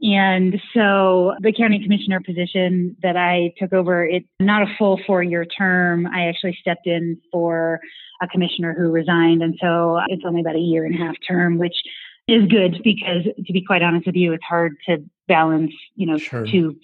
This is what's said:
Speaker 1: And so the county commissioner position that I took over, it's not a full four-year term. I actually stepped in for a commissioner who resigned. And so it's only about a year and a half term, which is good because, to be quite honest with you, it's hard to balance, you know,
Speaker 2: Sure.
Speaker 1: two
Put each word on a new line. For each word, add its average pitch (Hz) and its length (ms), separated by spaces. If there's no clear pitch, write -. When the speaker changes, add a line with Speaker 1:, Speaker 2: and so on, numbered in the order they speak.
Speaker 1:
And 190 600
so 196 640
the 208 120
county 214 300
commissioner 196 420
position 180 800
that 180 160
I 175 400
took 185 160
over, 175 320
it's 180 220
not 208 220
a 202 60
full 196 300
four-year 175 380
term. 180 600
I 175 220
actually 175 340
stepped 175 240
in 170 320
for 165 480
a 180 60
commissioner 175 500
who 170 140
resigned. 165 500
And 165 180
so 170 480
it's 190 180
only 170 160
about 160 140
a 165 40
year 165 260
and 160 80
a 175 60
half 165 160
term, 180 300
which 175 180
is 226 200
good 180 360
because, 180 400
to 185 80
be 180 100
quite 185 180
honest 170 240
with 180 100
you, 175 180
it's 165 100
hard 170 320
to 170 100
balance, 160 440
you 190 100
know, 160 120
Speaker 2:
Sure. 120 280
Speaker 1:
two 160 380